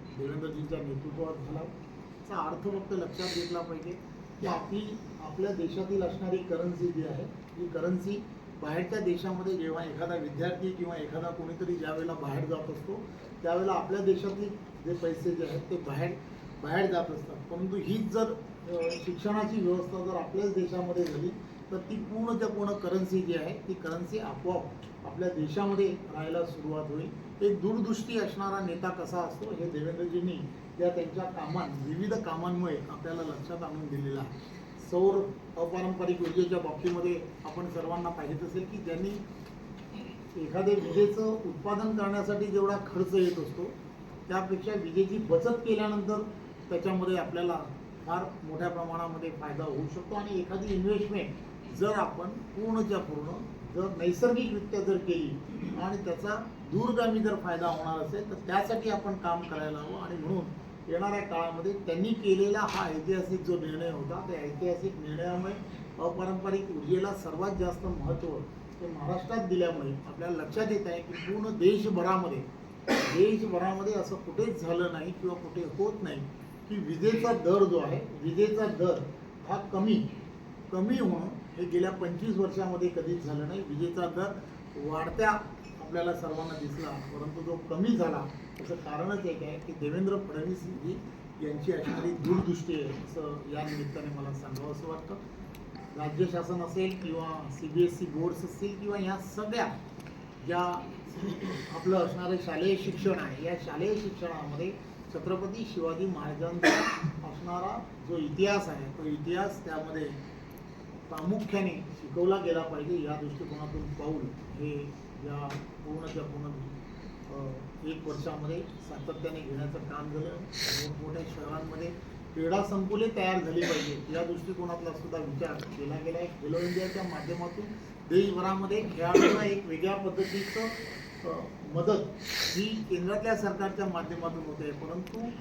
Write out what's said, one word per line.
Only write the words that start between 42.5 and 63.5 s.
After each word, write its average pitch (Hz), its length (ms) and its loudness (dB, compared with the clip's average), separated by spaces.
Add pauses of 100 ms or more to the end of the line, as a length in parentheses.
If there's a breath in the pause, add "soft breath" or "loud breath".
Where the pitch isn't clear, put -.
खर्च 185 360 0
येत 175 260 6
असतो, 147 240 -4 (640)
त्यापेक्षा 185 440 0
विजेची 190 460 4
बचत 240 320 6
केल्यानंतर 208 760 2 (460)
त्याच्यामध्ये 180 480 2
आपल्याला 175 420 0 (460)
फार 175 400 -2
मोठ्या 160 240 0
प्रमाणामध्ये 170 600 -2
फायदा 147 340 -4
होऊ 143 300 -2
शकतो. 180 220 -6
आणि 202 240 -2
एखादी 190 340 -2
इन्व्हेस्टमेंट 190 600 2 (400)
जर 208 160 4
आपण 190 380 0
पूर्णच्या 208 680 0
पूर्ण 151 320 -2 (460)
जर 180 220 0
नैसर्गिकरित्या 208 840 4
जर 185 160 6
केली 165 320 2 (480)
आणि 196 280 -2
त्याचा 202 300 -2 (360)
दूरगामी 220 480 4
जर 196 160 4
फायदा 175 320 0
होणार 160 320 0
असेल, 196 300 -2
तर 190 60 -6
त्यासाठी 202 540 2
आपण 202 240 2
काम 170 280 0
करायला 156 360 -4
हवं. 175 240 -6
आणि 175 160 -4
म्हणून 160 280 0 (460)
येणाऱ्या 202 280 2
काळामध्ये 170 540 0
त्यांनी 190 360 2
केलेला 202 500 6
हा 185 300 2
ऐतिहासिक 180 520 2
जो 170 180 2